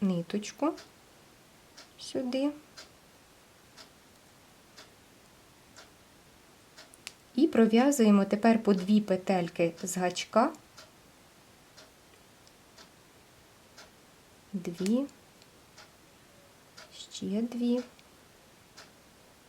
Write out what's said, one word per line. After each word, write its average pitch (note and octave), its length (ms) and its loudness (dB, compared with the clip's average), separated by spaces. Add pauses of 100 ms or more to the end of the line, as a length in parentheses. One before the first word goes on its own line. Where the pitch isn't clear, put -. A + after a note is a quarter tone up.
ниточку G3+ 720 -4 (1300)
сюди. C4 520 -4 (4000)
І C#4 120 2
пров'язуємо A3+ 800 4
тепер A3 380 2
по G3+ 120 4
дві F#3+ 260 2
петельки F3+ 720 0 (100)
з F#3 140 -6
гачка. F#3 560 0 (4000)
Дві, G3 540 -4 (2000)
ще G3 300 -6
дві, A#3+ 400 -2 (1700)